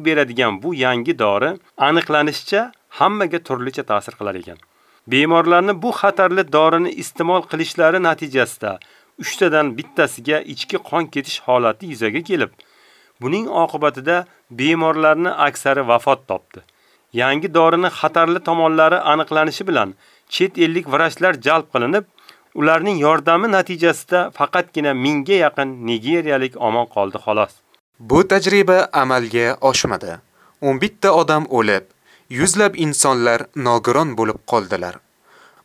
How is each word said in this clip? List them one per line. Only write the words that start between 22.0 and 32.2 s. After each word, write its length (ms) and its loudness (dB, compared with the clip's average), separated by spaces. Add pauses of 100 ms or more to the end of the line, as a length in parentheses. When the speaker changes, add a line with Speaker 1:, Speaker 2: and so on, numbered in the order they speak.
Speaker 1:
ularning 460 0
yordami 540 2
natijasida 680 0 (100)
faqatgina 640 -2
mingga 500 0
yaqin 240 0 (160)
nigeriyalik 720 -2
omon 300 -2
qoldi, 320 -4
xolos. 340 -2 (480)
Speaker 2:
Bu 280 2
tajriba 500 4 (120)
amalga 560 0 (120)
oshmadi. 540 0 (500)
O'n 180 -2
bitta 320 0
odam 380 2
o'lib, 340 0 (460)